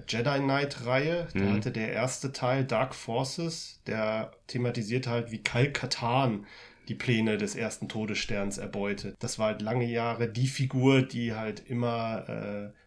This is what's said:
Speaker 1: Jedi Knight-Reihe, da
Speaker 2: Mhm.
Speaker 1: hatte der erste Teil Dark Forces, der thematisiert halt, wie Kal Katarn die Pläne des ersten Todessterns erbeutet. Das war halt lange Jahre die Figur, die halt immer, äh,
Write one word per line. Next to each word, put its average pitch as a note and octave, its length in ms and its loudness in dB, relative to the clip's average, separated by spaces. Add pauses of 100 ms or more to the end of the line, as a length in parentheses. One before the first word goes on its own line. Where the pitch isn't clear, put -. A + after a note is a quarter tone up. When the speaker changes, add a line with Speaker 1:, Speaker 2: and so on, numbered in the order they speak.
Speaker 1:
Jedi C#3 320 0
Knight-Reihe, C#3 920 2
da F#2 60 2
Speaker 2:
Mhm. G2 140 4
Speaker 1:
hatte G#2 180 0
der A2 200 -2
erste - 400 -2
Teil C3 320 2
Dark B2+ 320 0
Forces, - 880 -4
der A2 460 0 (160)
thematisiert A#2+ 600 0
halt, A#2+ 240 0
wie A2 120 -8
Kal C3+ 280 2
Katarn B2 760 2 (420)
die A2 80 -4
Pläne A2 420 4
des G2+ 180 0
ersten G#2+ 340 -4
Todessterns G2+ 680 -2
erbeutet. G2+ 640 -4
Das - 180 -6
war A2 100 2
halt G#2 140 0
lange A#2+ 240 0
Jahre A#2 440 0
die A#2+ 180 0
Figur, C3 560 4
die A#2+ 300 -2
halt A2 340 -4
immer, A#2 640 -2
äh, G#2 420 -6 (160)